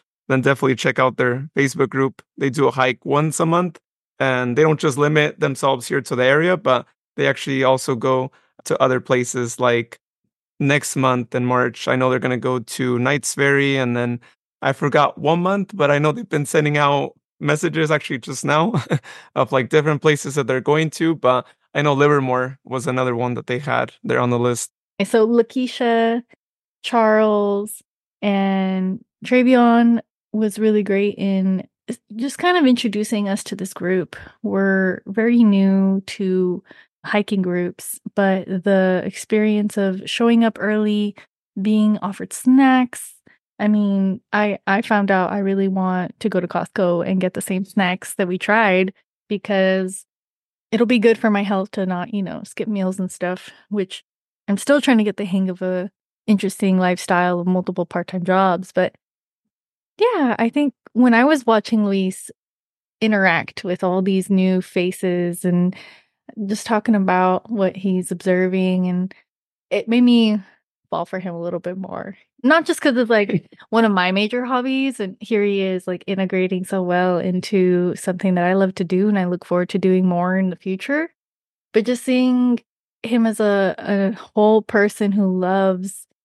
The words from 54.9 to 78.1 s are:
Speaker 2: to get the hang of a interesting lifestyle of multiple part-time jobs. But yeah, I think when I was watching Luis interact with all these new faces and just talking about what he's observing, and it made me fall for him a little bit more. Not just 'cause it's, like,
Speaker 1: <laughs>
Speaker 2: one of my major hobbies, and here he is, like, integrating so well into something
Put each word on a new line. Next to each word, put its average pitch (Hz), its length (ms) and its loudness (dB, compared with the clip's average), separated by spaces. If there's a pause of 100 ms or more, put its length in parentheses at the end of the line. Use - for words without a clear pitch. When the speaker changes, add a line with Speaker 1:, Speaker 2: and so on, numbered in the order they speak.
Speaker 2:
to 214 60 4
get 202 120 -4
the 202 80 -6
hang 190 240 -2
of 185 140 -8
a 185 280 -4 (360)
interesting 190 520 2
lifestyle 180 640 0
of 175 60 -4
multiple 180 400 -2
part-time 175 380 -6
jobs. 185 480 0
But - 220 -2 (1040)
yeah, 370 400 2
I 233 100 2
think 294 260 0 (180)
when 240 220 4
I 233 100 6
was 285 220 2
watching 214 380 2
Luis 196 460 -2 (680)
interact 190 640 0
with 180 200 -4
all 185 180 2
these 190 280 0
new 185 320 2
faces 180 800 -2
and 180 300 2 (720)
just 208 200 -6
talking 214 280 0
about 185 560 2
what 196 260 -2
he's 185 340 -2
observing, 185 800 0
and 180 260 -4 (560)
it - 180 -4
made 233 140 4
me 226 380 4 (500)
fall 165 140 -4
for 190 140 -8
him 180 160 -8
a 170 60 -10
little 175 200 -6
bit 180 160 -10
more. - 400 -10 (280)
Not 311 200 4
just 339 160 -4
'cause 262 160 2
it's, 240 140 0
like, 208 380 0 (120)
Speaker 1:
<laughs> - 100 -18
Speaker 2:
one 226 140 2
of 214 80 2
my 180 200 2
major 214 320 -2
hobbies, 262 560 -2
and 190 200 -8
here 208 240 0
he 202 180 0
is, 185 240 -2
like, 180 200 -6
integrating 185 580 -2
so 190 180 -4
well 180 360 2
into 180 800 0
something 185 380 -2